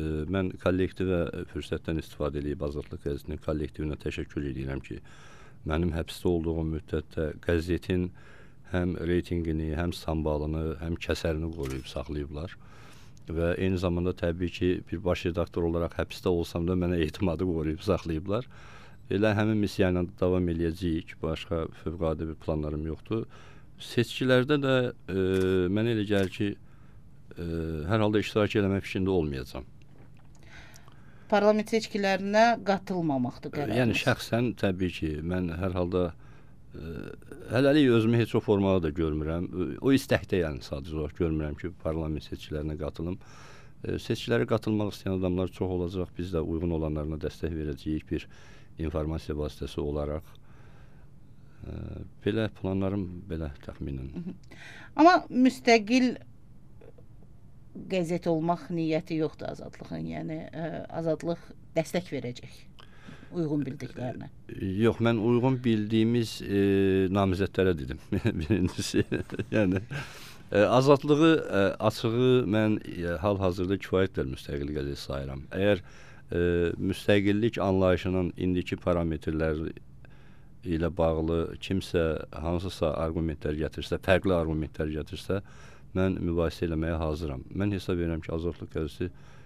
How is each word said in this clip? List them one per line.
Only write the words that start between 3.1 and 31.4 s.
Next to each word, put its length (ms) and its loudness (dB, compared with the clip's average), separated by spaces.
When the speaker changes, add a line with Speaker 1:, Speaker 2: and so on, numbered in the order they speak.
Speaker 1:
kollektivinə 520 -4
təşəkkür 540 -6
edirəm 300 -6
ki, 200 -12
mənim 260 2
həbsdə 360 -2
olduğum 360 2
müddətdə 640 -2
qəzetin 720 0
həm 220 0
reytinqini, 720 0
həm 160 0
sambalını, 720 0
həm 240 -2
kəsərini 480 -2
qoruyub 320 -6
saxlayıblar. 720 -8
Və 260 2
eyni 240 2
zamanda 320 2
təbii 400 -2
ki, 180 2
bir 140 -4
baş 260 0
redaktor 340 -2
olaraq 320 0
həbsdə 320 -4
olsam 400 0
da 80 2
mənə 300 2
etimadı 420 -2
qoruyub 380 -2
saxlayıblar. 640 -2
Elə 260 4
həmin 240 4
misiya 320 4
ilə 140 2
davam 280 4
eləyəcəyik. 720 -2
Başqa 440 -2
fövqəladə 480 -2
bir 100 -8
planlarım 480 -2
yoxdur. 360 -4
Seçkilərdə 800 2
də, 140 2
e, 80 -2
mənə 260 2
elə 140 0
gəlir 240 2
ki, 180 -2
e, 100 -6
hər 160 2
halda 180 4
iştirak 380 2
eləmək 260 2
fikrində 260 0
olmayacağam. 520 -2
Speaker 2:
Parlament 440 4